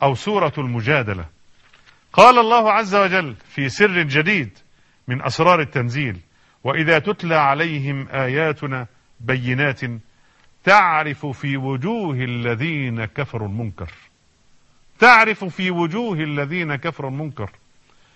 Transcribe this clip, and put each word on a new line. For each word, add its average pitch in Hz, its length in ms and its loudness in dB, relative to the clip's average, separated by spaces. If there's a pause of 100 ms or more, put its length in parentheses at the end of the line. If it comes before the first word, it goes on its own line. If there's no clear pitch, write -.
أو 139 120 2
سورة 185 440 0
المجادلة. 120 640 -2 (880)
قال 240 260 8
الله 226 340 4
عز 202 220 0
وجل 185 400 2 (140)
في 139 200 -4
سر 180 340 2
جديد 151 560 0 (500)
من 123 140 -4
أسرار 165 380 4
التنزيل: 120 600 -4 (440)
"وإذا 156 340 2
تتلى 175 360 -2
عليهم 143 760 0
آياتنا 135 800 -4 (340)
بينات 127 600 -2 (840)
تعرف 160 640 2
في 139 300 -6
وجوه 139 600 -4
الذين 123 880 -4
كفروا 110 440 -6
المنكر". 101 420 -8 (1080)
تعرف 220 460 6
في 185 260 -4
وجوه 175 480 -2
الذين 151 580 -4
كفروا 139 340 -8
المنكر، 135 400 -8 (640)